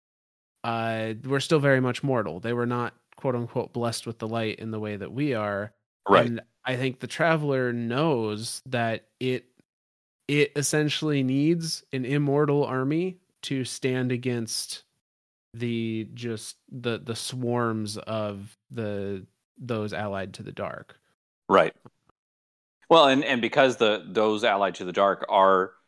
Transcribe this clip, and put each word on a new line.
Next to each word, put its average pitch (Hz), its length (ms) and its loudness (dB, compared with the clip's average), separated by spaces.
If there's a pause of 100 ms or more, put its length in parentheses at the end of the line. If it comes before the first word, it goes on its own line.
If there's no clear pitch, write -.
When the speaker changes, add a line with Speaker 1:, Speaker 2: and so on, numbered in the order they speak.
(640)
Speaker 1:
uh, 113 500 -2 (120)
were 135 140 0
still 156 200 2
very 139 220 6
much 127 220 -2
mortal. 107 360 0
They 117 140 -4
were 120 120 -2
not, 120 280 -2 (220)
quote 131 200 -2
unquote, 120 380 -6
blessed 117 320 -4
with 113 140 -10
the 113 80 -6
light 113 320 -4
in 110 120 -8
the 110 80 -6
way 107 180 -6
that 95 140 -10
we 135 220 -2
are. 104 380 -2 (360)
Speaker 2:
Right. 101 200 6
Speaker 1:
And 117 140 -4 (240)
I 127 100 -2
think 131 240 -4
the 123 80 -10
Traveler 147 640 0
knows 117 960 -2
that 117 380 -2 (140)
it, 127 260 -2 (800)
it 147 280 2
essentially 147 680 0
needs 151 600 0 (100)
an 131 120 -4
immortal 143 580 2
army 143 540 -2 (260)
to 131 220 -4
stand 127 460 -2
against 120 720 -4 (720)
the, 113 580 -4
just 117 440 -8 (140)
the, 120 280 -6
the 113 160 -8
swarms 117 840 -2
of 104 580 -8 (140)
the, 101 560 -8 (320)
those 110 360 -6
allied 98 420 -6
to 110 80 -14
the 98 80 -12
dark. - 480 -10 (500)
Speaker 2:
Right. 95 240 6 (1160)
Well, 165 180 10
and, 135 160 4
and 123 180 0
because 127 360 4
the, 107 300 2
those 107 360 2
allied 98 320 2
to 98 100 -8
the 90 80 -6
dark 98 360 2
are 95 420 6 (160)